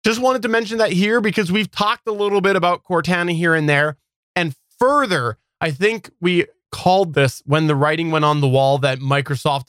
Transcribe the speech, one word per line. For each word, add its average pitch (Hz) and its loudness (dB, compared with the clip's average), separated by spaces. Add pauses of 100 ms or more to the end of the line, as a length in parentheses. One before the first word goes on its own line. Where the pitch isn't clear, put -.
Just 226 0
wanted 254 0
to 233 -4
mention 226 -2
that 214 2
here 208 2
because 202 -2
we've 208 0
talked 214 -4
a 220 -4
little 202 0
bit 196 2
about 175 0
Cortana 175 -2
here 165 2
and 151 0
there. 147 0 (400)
And 165 -2 (240)
further, 208 0 (220)
I 160 -2
think 196 -2 (100)
we 175 0 (240)
called 185 0
this 139 0
when 156 0
the 151 2
writing 156 0
went 156 2
on 147 2
the 139 2
wall 135 2
that 131 -2
Microsoft 139 -2